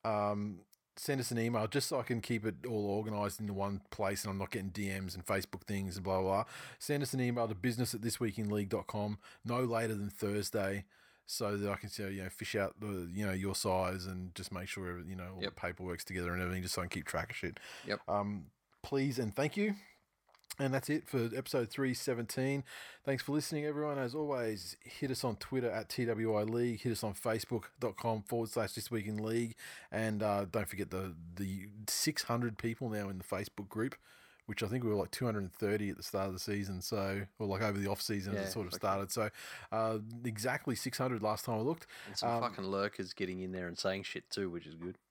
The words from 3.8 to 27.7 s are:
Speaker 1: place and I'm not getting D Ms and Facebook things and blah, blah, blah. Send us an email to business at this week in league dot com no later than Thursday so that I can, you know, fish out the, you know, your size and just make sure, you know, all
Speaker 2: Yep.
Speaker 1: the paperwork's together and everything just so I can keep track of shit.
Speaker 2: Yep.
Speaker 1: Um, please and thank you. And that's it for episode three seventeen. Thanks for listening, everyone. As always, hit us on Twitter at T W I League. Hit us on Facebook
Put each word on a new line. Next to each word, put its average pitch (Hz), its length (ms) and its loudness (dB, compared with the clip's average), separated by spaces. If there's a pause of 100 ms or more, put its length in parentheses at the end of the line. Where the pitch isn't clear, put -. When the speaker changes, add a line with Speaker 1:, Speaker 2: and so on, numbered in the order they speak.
Speaker 1:
place 98 340 0
and 104 60 -2
I'm 98 80 -2
not 95 120 -2
getting 98 200 -2
D 101 160 -2 (120)
Ms 95 160 -4
and 90 120 -8
Facebook 98 380 0
things 98 320 0
and 95 80 -6
blah, 95 180 4
blah, 98 220 4
blah. - 0 - (340)
Send 147 240 0
us 131 100 0
an 131 80 2
email 120 280 4
to 107 60 -2
business 117 380 2
at 113 80 -4
this 113 180 0
week 110 200 2
in 107 100 2
league 104 220 2
dot 104 160 2
com 104 320 0 (260)
no 117 160 2
later 117 340 2
than 101 140 -2
Thursday 101 760 0 (420)
so 104 320 0
that 101 120 2
I 98 60 2
can, 101 140 -8 (240)
you 98 80 -4
know, 92 80 -4
fish - 240 -6
out 98 260 2
the, 95 320 -2
you 101 140 0
know, 98 80 2
your 95 200 2
size 92 520 2
and 92 280 -6
just 98 180 -8
make 92 160 -6
sure, 90 380 -4
you 92 100 -6
know, 92 180 -8
all 92 80 -6
Speaker 2:
Yep. 98 120 -4
Speaker 1:
the - 60 -16
paperwork's 87 440 -4
together 90 280 -2
and 90 80 0
everything 90 220 0
just 92 120 -2
so - 80 0
I - 20 -2
can 87 60 -6
keep 90 140 -2
track - 260 -2
of - 60 -8
shit. - 220 -4 (280)
Speaker 2:
Yep. 104 220 -2
Speaker 1:
Um, 101 380 0 (360)
please 135 360 2
and 110 180 0
thank 147 220 2
you. 208 160 2 (840)
And 135 140 2
that's 131 160 0
it 151 180 0
for 117 300 2
episode 127 320 2
three 135 240 2
seventeen. 131 720 0 (400)
Thanks 135 180 2
for 143 100 -2
listening, 151 340 0
everyone. 147 320 0
As 127 160 0
always, 120 680 0
hit - 300 -4
us 123 120 0
on 120 140 2
Twitter 123 340 0
at 104 200 -2
T 123 160 2
W 113 280 4
I 104 100 6
League. 117 360 2
Hit 120 120 2
us 107 120 0
on 104 80 0
Facebook 110 520 0 (140)